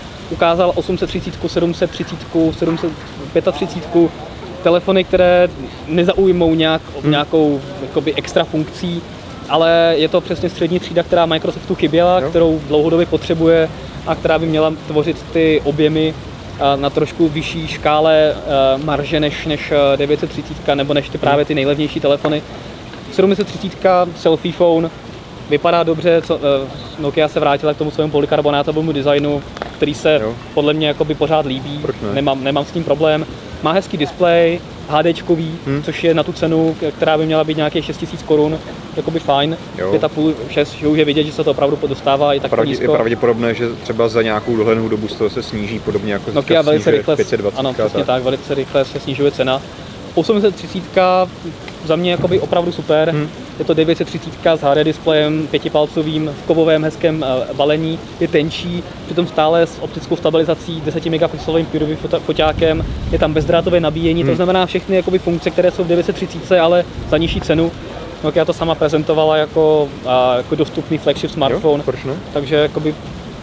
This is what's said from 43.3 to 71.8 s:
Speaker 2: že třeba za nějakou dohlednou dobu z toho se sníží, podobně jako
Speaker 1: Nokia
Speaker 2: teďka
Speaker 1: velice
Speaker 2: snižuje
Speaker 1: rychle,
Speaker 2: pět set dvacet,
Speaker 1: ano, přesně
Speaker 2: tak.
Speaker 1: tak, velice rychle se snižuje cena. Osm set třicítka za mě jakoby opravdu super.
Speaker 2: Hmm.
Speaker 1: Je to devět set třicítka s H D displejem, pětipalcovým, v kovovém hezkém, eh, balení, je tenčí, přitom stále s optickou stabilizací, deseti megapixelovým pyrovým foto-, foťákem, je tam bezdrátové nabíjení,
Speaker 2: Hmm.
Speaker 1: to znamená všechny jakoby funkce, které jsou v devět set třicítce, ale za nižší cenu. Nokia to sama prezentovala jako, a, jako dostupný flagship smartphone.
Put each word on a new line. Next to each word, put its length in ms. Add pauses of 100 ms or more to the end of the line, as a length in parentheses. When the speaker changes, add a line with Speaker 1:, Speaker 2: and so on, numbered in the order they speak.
Speaker 2:
že 140 (140)
třeba 260
za 140
nějakou 340
dohlednou 320
dobu 200
z 60
toho 160
se 120
sníží, 360
podobně 340
jako 200
Speaker 1:
Nokia 100
Speaker 2:
teďka 200
Speaker 1:
velice 200
Speaker 2:
snižuje 160
Speaker 1:
rychle, 180
Speaker 2:
pět 120
set 80
dvacet, 220
Speaker 1:
ano, 140
přesně 260
Speaker 2:
tak. 80
Speaker 1:
tak, 160
velice 320
rychle 300
se 160
snižuje 300
cena. 320 (520)
Osm 260
set 140
třicítka 760 (560)
za 120
mě 140
jakoby 300
opravdu 320
super. 380
Speaker 2:
Hmm. 180 (300)
Speaker 1:
Je 60
to 100
devět 240
set 60
třicítka 520
s 40
H 140
D 100
displejem, 680
pětipalcovým, 800 (120)
v 40
kovovém 380
hezkém, 440
eh, 260
balení, 440 (220)
je 80
tenčí, 540 (240)
přitom 200
stále 400
s 140
optickou 360
stabilizací, 680
deseti 260
megapixelovým 560
pyrovým 300
foto-, 240
foťákem, 640 (280)
je 60
tam 140
bezdrátové 480
nabíjení, 420
Speaker 2:
Hmm. 80
Speaker 1:
to 60
znamená 300
všechny 300
jakoby 220
funkce, 320
které 200
jsou 140
v 20
devět 200
set 100
třicítce, 440
ale 240 (260)
za 80
nižší 220
cenu. 320 (520)
Nokia 200
to 80
sama 220
prezentovala 640
jako, 520 (180)
a, 300
jako 180
dostupný 440
flagship 320
smartphone. 500